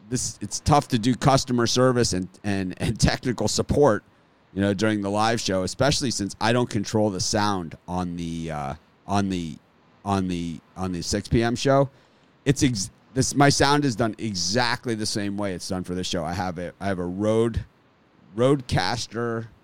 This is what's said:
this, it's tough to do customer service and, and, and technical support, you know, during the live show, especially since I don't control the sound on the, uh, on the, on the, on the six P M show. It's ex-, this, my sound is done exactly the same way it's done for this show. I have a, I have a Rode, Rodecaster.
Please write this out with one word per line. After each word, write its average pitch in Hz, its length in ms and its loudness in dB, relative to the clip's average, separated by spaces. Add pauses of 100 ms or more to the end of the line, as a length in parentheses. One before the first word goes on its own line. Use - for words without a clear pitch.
this, - 320 -6
it's - 200 -8
tough 147 260 4
to 131 100 0
do 117 160 2
customer 123 540 2
service 123 460 2
and, 92 160 -4 (140)
and, 98 340 -2
and 110 220 -4
technical 110 480 0
support, 113 560 2 (500)
you 95 80 -2
know, 101 120 4
during 107 280 2
the 98 100 -2
live 110 280 2
show, 95 240 0
especially 131 460 0
since 98 300 -4
I 113 140 2
don't 123 160 2
control 107 420 0
the 90 80 -6
sound 98 580 -2 (100)
on 90 280 -4
the, 82 340 -6
uh, 71 240 -6 (320)
on 98 240 0
the, 87 280 -4 (480)
on 95 240 0
the, 85 320 -4 (160)
on 92 160 -4
the 85 100 -6
six - 240 -4
P 117 160 2
M 117 120 0
show. 139 340 2 (560)
It's 143 180 2
ex-, 110 260 0 (240)
this, 123 220 -2
my 139 140 6
sound 143 340 4
is 123 140 0
done 113 220 -2
exactly 113 760 -2
the 107 100 -6
same 104 300 -4
way 101 180 -4
it's 87 140 -10
done 92 160 -4
for 90 120 -6
this 90 120 -4
show. 87 160 -2
I 82 80 -4
have 90 280 -4
a, 87 200 -8
I 92 80 -4
have 95 120 -2
a 90 60 -4
Rode, 107 600 0 (720)
Rodecaster. 117 1120 0 (160)